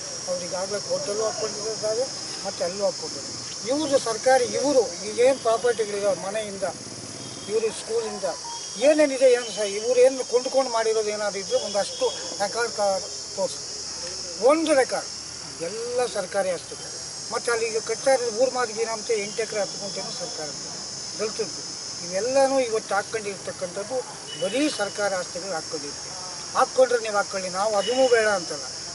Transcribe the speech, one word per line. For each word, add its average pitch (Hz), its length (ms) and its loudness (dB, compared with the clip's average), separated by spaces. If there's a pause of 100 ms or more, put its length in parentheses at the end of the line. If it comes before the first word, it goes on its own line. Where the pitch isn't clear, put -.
(280)
ಅವ್ರು 180 160 -4
ಈಗಾಗಲೇ 190 440 -4
ಕೋರ್ಟಲ್ಲೂ 190 360 -2
ಹಾಕ್ಕೊಂಡಿದ್ದಾರೆ 214 800 -2 (420)
ಮತ್ತು 196 180 -4
ಅಲ್ಲೂ 196 200 -2
ಹಾಕ್ಕೊಂಡಿದ್ದಾರೆ. 156 580 -4 (260)
ಇವ್ರದ್ದು 277 300 6
ಸರ್ಕಾರಿ, 247 460 6
ಇವರು 220 600 4
ಈಗೇನು 240 320 6
ಪ್ರಾಪರ್ಟಿಗಳಿದೆ 208 840 2
ಮನೆಯಿಂದ, 196 380 -4 (840)
ಇವರು 220 220 2
ಸ್ಕೂಲಿಂದ 214 540 -4 (680)
ಏನೇನಿದೆ, 269 420 6
ಏನು 240 240 0
ಸಹ 214 60 -2
ಇವ್ರು 220 380 2
ಏನು 262 240 6
ಕೊಂಡ್ಕೊಂಡು 254 480 2
ಮಾಡಿರೋದು 220 380 2
ಏನಾದ್ರು 208 280 -2
ಇದ್ರೆ - 260 0
ಒಂದಷ್ಟು - 440 0 (320)
ರೆಕಾರ್ಡ್ 220 320 -2
ಕಾ-, 196 280 2 (360)
ತೋರಿಸಿ. - 360 -4 (720)
ಒಂದು 311 300 4
ರೆಕಾರ್ಡ್ 220 340 2 (540)
ಎಲ್ಲ 233 520 -2
ಸರ್ಕಾರಿ 190 360 -2
ಆಸ್ತಿಗಳು. - 400 -8 (440)
ಮತ್ತು 233 180 -2
ಅಲ್ಲಿ 226 140 2
ಈಗ 220 120 0
ಕಟ್ತಾ 220 360 2
ಇರೋದು 240 220 0
ಊರ್ 254 180 2
ಮಾದಿಗೆ 226 280 -2
ಏನಂತೆ 226 400 -2
ಎಂಟು 208 200 -4
ಎಕರೆ 214 180 -4
ಹತ್ತು 180 200 -4
ಗುಂಟೆನೂ 196 300 -6
ಸರ್ಕಾರ 156 360 -8 (760)
ದಲಿತದ್ದು. 208 400 -4 (460)
ಇವೆಲ್ಲನೂ 262 540 4
ಇವತ್ತು 220 340 0
ಹಾಕ್ಕೊಂಡಿರ್ತಕ್ಕಂಥದ್ದು 202 1040 -4 (460)
ಬರೀ 247 280 2
ಸರ್ಕಾರ 202 440 -2
ಆಸ್ತಿಗಳು 180 380 -4
ಹಾಕ್ಕೊಂಡಿರ್ತೀವಿ. - 600 -6 (400)
ಹಾಕ್ಕೊಂಡ್ರೆ 247 440 6
ನೀವು 220 180 -2
ಹಾಕ್ಕೊಳ್ಳಿ, 190 320 0
ನಾವು 202 280 0
ಅದನ್ನೂ 247 320 6
ಬೇಡ 226 180 8
ಅಂತಲ್ಲ. 165 360 0 (320)